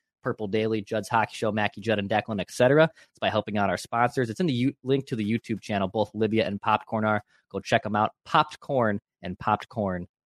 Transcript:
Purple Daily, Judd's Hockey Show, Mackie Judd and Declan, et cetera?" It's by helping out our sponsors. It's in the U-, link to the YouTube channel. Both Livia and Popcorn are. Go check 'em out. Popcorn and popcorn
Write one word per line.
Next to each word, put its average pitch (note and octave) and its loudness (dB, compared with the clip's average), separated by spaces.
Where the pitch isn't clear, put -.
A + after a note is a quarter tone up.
Purple A2+ -4
Daily, A2 0
Judd's G#2+ -6
Hockey A2 0
Show, A2 -2
Mackie G#2 -2
Judd G#2 0
and G2 -4
Declan, G#2+ 0
et F2 -6
cetera?" C#3+ 4
It's - -10
by G#2 0
helping G#2 -2
out G2 2
our F2 0
sponsors. A#2+ 0
It's G#2+ -6
in F#3 0
the C3+ 0
U-, B2+ 0
link C3+ 0
to A#2 -6
the G#2+ -2
YouTube A2+ -2
channel. G2 -2
Both G#2+ -2
Livia A2 2
and G2+ -4
Popcorn A2 0
are. G#2+ 0
Go G2 -6
check - 0
'em G#2 -2
out. G#2+ 0
Popcorn B2 0
and F#2 -8
popcorn G2 -4